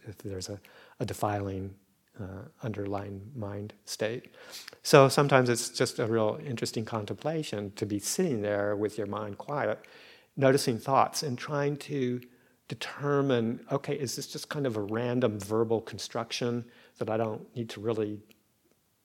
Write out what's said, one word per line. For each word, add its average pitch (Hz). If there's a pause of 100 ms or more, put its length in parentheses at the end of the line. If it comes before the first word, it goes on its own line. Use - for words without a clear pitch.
if 101
there's 95
a, 101 (380)
a -
defiling 98 (480)
uh, 95 (140)
underlying 101
mind 101 (100)
state. - (480)
So 135
sometimes 135
it's 117
just -
a 123
real 110
interesting 117
contemplation 110
to 110
be 101
sitting 135
there 104
with 104
your 101
mind 104
quiet, 123 (580)
noticing 131
thoughts 131
and 123
trying 143
to 127 (480)
determine, 135 (100)
okay, 139
is 139
this 139
just -
kind 143
of 113
a 107
random 113
verbal 110
construction 120 (340)
that 107
I 110
don't 110
need 113
to 101
really 107 (840)